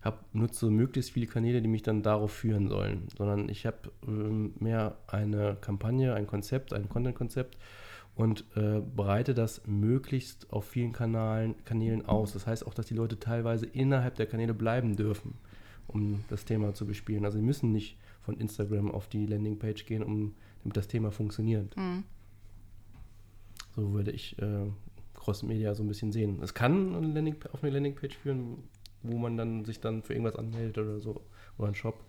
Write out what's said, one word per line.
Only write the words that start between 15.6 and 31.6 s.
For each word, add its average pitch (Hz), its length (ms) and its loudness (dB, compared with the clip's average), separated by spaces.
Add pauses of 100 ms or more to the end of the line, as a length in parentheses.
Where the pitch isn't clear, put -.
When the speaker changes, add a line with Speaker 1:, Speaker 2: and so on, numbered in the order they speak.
Speaker 1:
um 104 420 0
das - 160 -4
Thema 107 300 2
zu 104 120 -4
bespielen. 104 380 -2
Also 104 140 2
die 107 60 4
müssen 120 280 4
nicht 107 240 0 (260)
von - 160 -4
Instagram 104 520 0
auf - 180 -4
die 104 180 0
Landingpage 107 600 -2
gehen, 110 160 -2
um, 104 320 0 (280)
damit 104 140 -2
das 98 120 0
Thema 110 220 2
funktioniert. 107 680 0
Speaker 2:
Mhm. 185 280 -2 (1700)
Speaker 1:
So 101 160 0
würde 104 200 0
ich, - 260 -8
äh, 101 280 0 (480)
Cross-Media 107 600 0
so 107 80 -2
ein 107 60 0
bisschen 104 240 -2
sehen. 107 300 2
Es 90 120 -6
kann 175 400 4
eine 160 140 2
Landing-, 151 440 0
auf - 100 -6
eine 147 100 2
Landingpage 139 440 0
führen, 127 420 -2 (440)
wo 117 160 -2
man 117 180 0
dann 113 280 -2
sich 113 160 -6
dann 110 220 -2
für - 120 -6
irgendwas 113 220 2
anmeldet 113 420 -2
oder 107 220 -2
so, 107 220 -6 (360)
oder 107 80 2